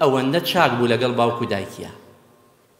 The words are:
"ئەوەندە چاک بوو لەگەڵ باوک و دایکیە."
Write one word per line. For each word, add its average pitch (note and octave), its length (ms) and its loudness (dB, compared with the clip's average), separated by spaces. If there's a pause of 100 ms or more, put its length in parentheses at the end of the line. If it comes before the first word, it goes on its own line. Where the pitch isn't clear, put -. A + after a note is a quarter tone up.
"ئەوەندە C3+ 380 2 (100)
چاک D#3+ 280 2
بوو A#2+ 160 2
لەگەڵ B2 260 0
باوک A#2 220 0
و A#2 40 -4
دایکیە." G2 460 -8 (880)